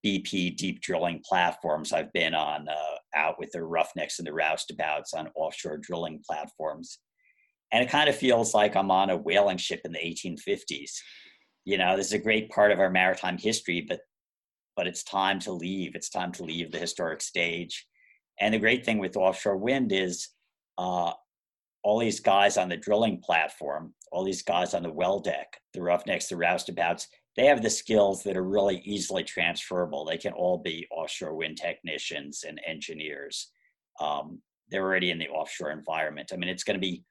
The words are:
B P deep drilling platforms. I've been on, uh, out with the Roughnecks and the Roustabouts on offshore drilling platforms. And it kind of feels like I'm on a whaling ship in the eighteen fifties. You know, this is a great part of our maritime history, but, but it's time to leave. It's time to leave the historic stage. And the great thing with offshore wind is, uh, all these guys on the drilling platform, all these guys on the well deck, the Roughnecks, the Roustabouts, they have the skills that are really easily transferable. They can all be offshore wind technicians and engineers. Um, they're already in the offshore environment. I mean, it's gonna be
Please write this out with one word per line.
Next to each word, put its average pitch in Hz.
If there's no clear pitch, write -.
B 98
P 90
deep -
drilling 85
platforms. 85
I've 78
been 82
on, 76
uh, 76
out 80
with 80
the 82
Roughnecks 82
and 80
the 76
Roustabouts 78
on 80
offshore 78
drilling 80
platforms. 78
And 120
it 127
kind 147
of 139
feels 117
like 107
I'm 95
on 95
a 92
whaling 90
ship -
in 82
the 82
eighteen 85
fifties. -
You 95
know, 92
this 95
is 104
a 107
great 110
part 104
of 95
our 95
maritime 92
history, 90
but, 87
but 90
it's -
time 98
to 95
leave. 90
It's -
time 90
to 90
leave 80
the 78
historic 82
stage. 85
And 107
the 113
great 123
thing 113
with 95
offshore 95
wind 135
is, 190
uh, 90
all 104
these 113
guys 101
on 92
the 87
drilling 104
platform, 78
all 92
these 95
guys 90
on 85
the 82
well 190
deck, -
the -
Roughnecks, 87
the 92
Roustabouts, 85
they 127
have 143
the 110
skills 101
that 98
are 92
really 101
easily 95
transferable. 82
They 82
can 98
all 90
be 82
offshore 78
wind 78
technicians 76
and 78
engineers. 76
Um, 76
they're 95
already 92
in 82
the 78
offshore 78
environment. 76
I 92
mean, 90
it's 92
gonna 98
be 90